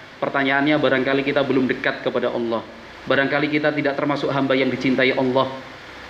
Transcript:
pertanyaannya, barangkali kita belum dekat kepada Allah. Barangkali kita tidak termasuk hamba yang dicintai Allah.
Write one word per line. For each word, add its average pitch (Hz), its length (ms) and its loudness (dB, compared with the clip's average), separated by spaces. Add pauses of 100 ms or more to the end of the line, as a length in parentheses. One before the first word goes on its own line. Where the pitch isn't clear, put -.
(220)
pertanyaannya, 139 560 2
barangkali 135 480 2
kita 139 160 2
belum 131 240 2
dekat 131 400 -2
kepada 120 240 0
Allah. 113 320 -2 (480)
Barangkali 139 400 2
kita 151 240 0
tidak 139 240 -2
termasuk 147 320 0
hamba 135 240 2
yang 131 160 2
dicintai 131 480 2
Allah. 131 320 2 (600)